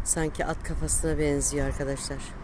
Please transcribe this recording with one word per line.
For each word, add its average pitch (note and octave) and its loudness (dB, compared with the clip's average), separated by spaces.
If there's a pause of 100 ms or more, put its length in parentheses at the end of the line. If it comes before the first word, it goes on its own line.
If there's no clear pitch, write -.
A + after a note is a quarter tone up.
Sanki - 0
at D#3+ -2
kafasına D#3 2
benziyor C#3+ 2
arkadaşlar. C3+ -2 (260)